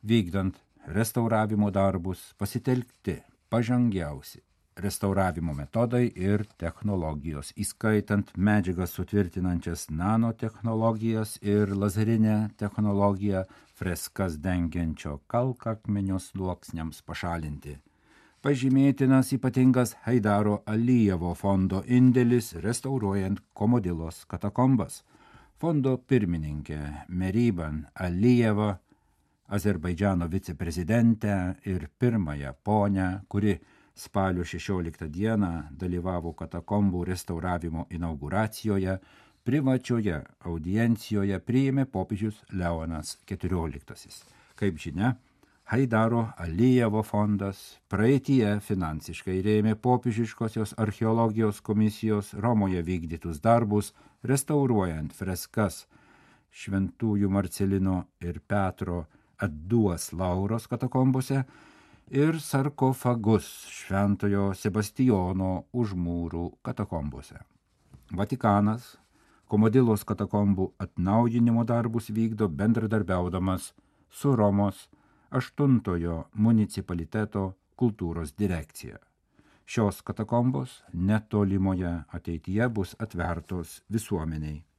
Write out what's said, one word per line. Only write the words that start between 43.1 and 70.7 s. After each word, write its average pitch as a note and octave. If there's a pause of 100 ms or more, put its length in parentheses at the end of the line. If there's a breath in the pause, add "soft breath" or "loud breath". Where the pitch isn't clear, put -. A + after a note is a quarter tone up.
keturioliktasis. - (280 soft breath)
Kaip F#2+
žinia, F#2 (520 soft breath)
Haidaro A2+
Alijevo A2
fondas G#2
praeityje A2+
finansiškai F2
rėmė G#2+
popiežiškosios A2+
archeologijos A2
komisijos G#2+
Romoje G2+
vykdytus E2
darbus, A2 (260 soft breath)
restauruojant A2+
freskas - (680 soft breath)
Šventųjų G2+
Marcelino F#2+ (120)
ir F2
Petro F#2 (340 soft breath)
Adduos F2+
Lauros F#2
katakombose C3 (600 loud breath)
ir D3+
sarkofagus B2+ (220)
Šventojo G2+
Sebastijono F#2+ (180)
už A2+
mūrų E2+
katakombose. D2 (720)
Vatikanas G#2 (540 soft breath)
Komodilos A2
katakombų G2+